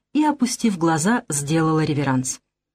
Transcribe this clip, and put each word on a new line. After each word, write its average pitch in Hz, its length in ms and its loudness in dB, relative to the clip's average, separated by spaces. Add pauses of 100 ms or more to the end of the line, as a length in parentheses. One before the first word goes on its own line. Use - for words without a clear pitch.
(120)
и, 294 100 0
опустив 240 560 0
глаза, 165 500 0
сделала 156 540 0
реверанс. 135 580 -2 (340)